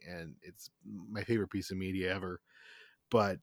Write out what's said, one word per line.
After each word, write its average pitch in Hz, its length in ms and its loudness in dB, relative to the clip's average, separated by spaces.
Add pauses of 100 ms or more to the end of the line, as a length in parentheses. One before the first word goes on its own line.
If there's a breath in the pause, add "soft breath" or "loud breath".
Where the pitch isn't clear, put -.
and 82 340 -10
it's - 280 -18 (400)
my 104 140 -4
favorite 110 260 2
piece 95 200 -4
of 95 60 -4
media 92 380 0
ever. 92 260 -4 (720 loud breath)
But 104 320 6